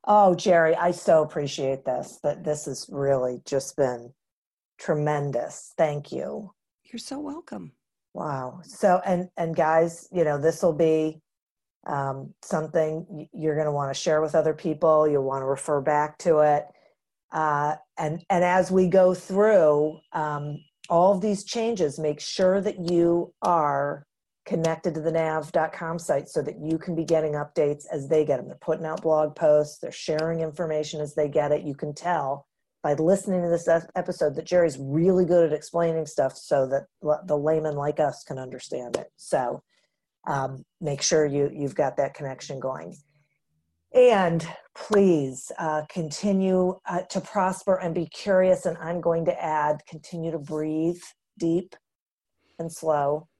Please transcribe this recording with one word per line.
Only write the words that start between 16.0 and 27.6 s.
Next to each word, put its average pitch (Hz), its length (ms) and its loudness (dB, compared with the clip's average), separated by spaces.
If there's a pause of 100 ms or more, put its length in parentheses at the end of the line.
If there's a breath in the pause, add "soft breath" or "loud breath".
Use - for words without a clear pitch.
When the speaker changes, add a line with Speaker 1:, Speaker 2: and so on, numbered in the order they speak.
Speaker 1:
to 156 200 4
it. 151 260 4 (680 soft breath)
Uh, 151 440 0 (220)
and, 160 320 -6
and 180 140 4
as 180 280 2
we 185 160 6
go 185 280 6
through, 165 840 4 (140)
um, 147 460 -4 (300)
all 175 220 6
of 185 100 0
these 202 220 -2
changes, 220 540 -2
make 151 220 -4
sure 190 420 0
that 180 280 -4
you 170 520 2
are 147 640 0 (400)
connected 165 480 -2
to 156 80 -6
the 160 100 -2
nav 160 400 -2
dot 156 220 0
com 170 260 -8
site 143 300 -4
so 156 120 -2
that 147 160 -8
you 156 200 -4
can 160 180 -6
be 160 80 -4
getting 160 300 0
updates 147 580 -2